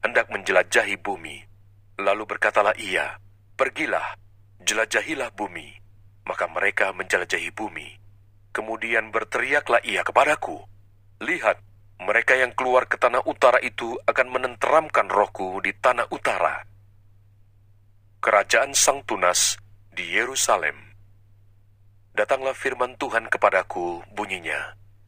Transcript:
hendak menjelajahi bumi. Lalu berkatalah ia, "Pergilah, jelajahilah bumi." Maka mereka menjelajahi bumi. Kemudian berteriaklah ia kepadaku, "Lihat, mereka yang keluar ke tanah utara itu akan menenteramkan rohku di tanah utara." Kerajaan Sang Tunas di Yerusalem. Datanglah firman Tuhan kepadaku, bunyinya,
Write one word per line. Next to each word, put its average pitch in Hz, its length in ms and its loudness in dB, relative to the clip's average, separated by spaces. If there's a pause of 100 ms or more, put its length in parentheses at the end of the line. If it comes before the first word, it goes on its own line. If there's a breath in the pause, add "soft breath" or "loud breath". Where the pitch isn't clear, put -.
hendak 117 240 0
menjelajahi 98 720 2
bumi. 85 480 -10 (480)
Lalu 98 320 0
berkatalah 104 480 2
ia, 87 400 -4 (400)
"Pergilah, 127 580 -4 (460)
jelajahilah 113 720 -2
bumi." 87 480 -12 (480)
Maka 90 160 -2
mereka 95 480 -2
menjelajahi 90 560 -4
bumi. 85 480 -10 (560)
Kemudian 110 560 -2
berteriaklah 120 720 0
ia 90 240 -2
kepadaku, - 560 2 (640)
"Lihat, 113 320 0 (440)
mereka 104 360 2
yang 127 160 0
keluar 127 320 2
ke - 160 -4
tanah 123 240 2
utara 123 400 4
itu 123 400 -8
akan 123 240 0
menenteramkan 127 800 0
rohku 95 520 0
di 98 120 -4
tanah 123 400 0
utara." 85 520 -2 (1600)
Kerajaan 113 560 4
Sang 139 240 2
Tunas 90 560 0 (320)
di 90 160 -10 (160)
Yerusalem. 110 720 -2 (1200)
Datanglah 131 400 0
firman 127 480 -2
Tuhan 113 240 -2
kepadaku, 92 880 0
bunyinya, 82 640 -8 (300)